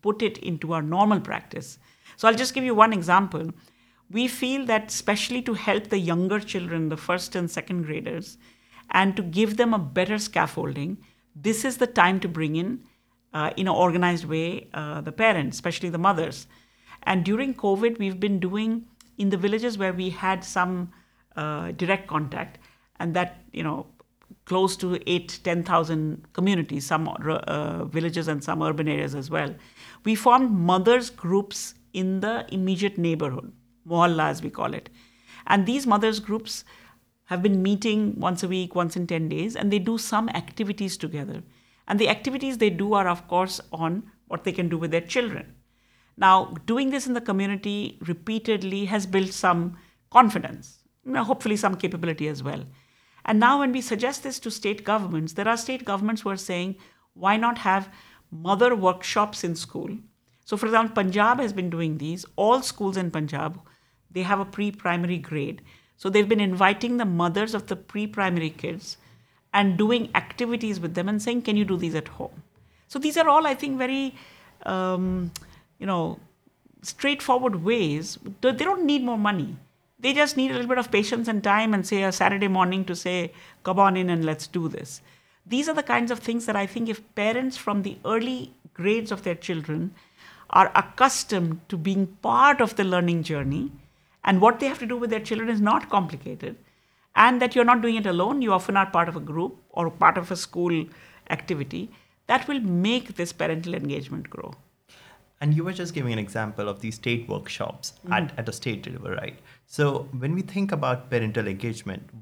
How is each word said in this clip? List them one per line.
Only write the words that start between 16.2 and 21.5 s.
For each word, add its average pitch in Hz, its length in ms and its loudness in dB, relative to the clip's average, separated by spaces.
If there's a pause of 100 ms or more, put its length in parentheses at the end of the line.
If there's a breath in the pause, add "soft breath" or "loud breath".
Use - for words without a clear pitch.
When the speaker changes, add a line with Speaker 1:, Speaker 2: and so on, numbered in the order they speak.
Speaker 1:
And 185 200 0
during 233 300 0
covid, 220 440 0
we've 190 220 -4
been 196 220 0
doing 214 460 -2 (300)
in 202 120 0
the 196 80 2
villages 214 400 0
where 190 160 -2
we 185 160 -2
had 185 340 -2
some, 180 480 -2 (460 soft breath)
uh, 151 340 -4